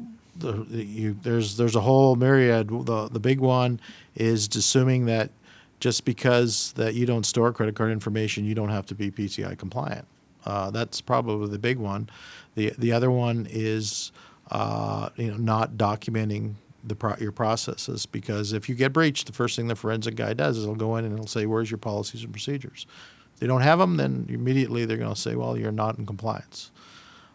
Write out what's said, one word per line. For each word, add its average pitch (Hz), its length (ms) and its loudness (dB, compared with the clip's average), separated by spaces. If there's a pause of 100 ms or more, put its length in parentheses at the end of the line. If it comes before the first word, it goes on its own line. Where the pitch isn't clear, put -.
(360)
the, 131 140 -6
the, 110 320 -6
you, 107 380 -4
there's, 113 340 0
there's 117 220 4
a 107 40 4
whole 131 360 8
myriad. 123 500 6
The, 113 400 -2
the 117 120 -6
big 131 200 2
one 127 400 2 (360)
is 110 400 2
assuming 127 500 4
that 110 240 0 (520)
just - 240 0
because 120 680 2
that 113 200 0
you 120 120 0
don't 117 200 2
store 120 260 4
credit 110 240 -2
card 110 160 0
information, 107 540 -2
you 107 100 -2
don't 107 140 -2
have 104 180 -2
to 98 80 -10
be 101 160 -4
P 101 160 -4
C 98 160 -8
I 92 120 -8
compliant. 101 500 -8 (400)
Uh, 101 260 -4
that's 113 300 -4
probably 110 480 0
the 104 100 -6
big 120 180 0
one. 107 320 -6 (460)
The, 110 220 0
the 117 160 0
other 123 180 2
one 120 380 0
is, 110 640 -4 (380)
uh, 107 680 -4
you 117 140 -2
know, 104 60 -8
not 113 360 0
documenting 107 800 -2 (300)
the 107 120 -6
pro-, 107 220 -4
your 107 140 -6
processes, - 760 -2
because 107 480 -4
if 107 160 -4
you 123 60 -4
get 131 180 4
breached, 156 340 2
the 107 60 -12
first 120 220 -2
thing 117 120 -2
the 117 80 -2
forensic 110 400 -4
guy 110 180 -2
does 135 240 0
is 107 60 -2
he'll 107 120 -2
go 110 200 0
in 113 100 -2
and 107 120 -4
he'll 110 100 -8
say, 110 180 -2
"Where's 110 260 0
your 107 80 -4
policies 107 440 -6
and 113 80 -12
procedures?" 135 540 -8 (480)
If - 60 -16
they 123 80 -2
don't 127 140 4
have 160 200 8
'em, 180 160 2
then 131 320 0
immediately 120 560 0
they're 113 120 -2
gonna 110 180 -4
say, 113 200 -4
"Well, 120 220 -2
you're 110 140 -2
not 110 260 -2
in 110 80 -6
compliance." 104 680 -8 (640)